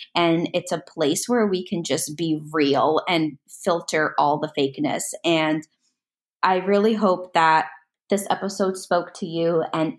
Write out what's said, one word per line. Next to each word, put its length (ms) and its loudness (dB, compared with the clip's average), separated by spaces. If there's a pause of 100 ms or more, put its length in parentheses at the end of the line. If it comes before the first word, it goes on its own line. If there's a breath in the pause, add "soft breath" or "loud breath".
(140 loud breath)
And 380 2
it's 200 -4
a 140 -4
place 400 -2
where 200 2
we 200 -2
can 160 -4
just 360 -4
be 240 -2 (100)
real 560 2
and 300 -2 (100)
filter 680 -2
all 200 2
the 200 -6
fakeness. 460 -2 (200)
And 420 0 (760)
I 140 4
really 380 2
hope 400 0
that 340 4 (420)
this 180 0
episode 480 -2
spoke 380 -2
to 120 -8
you. 460 0
And 260 -2